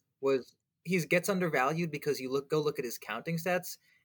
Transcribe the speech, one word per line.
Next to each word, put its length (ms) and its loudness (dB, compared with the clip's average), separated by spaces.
was, 340 2
he's, 220 0
gets 220 2
undervalued 640 2
because 300 -2
you 100 -6
look, 180 -2
go 120 2
look 180 -2
at 60 -2
his 140 -6
counting 380 -4
stats 420 -2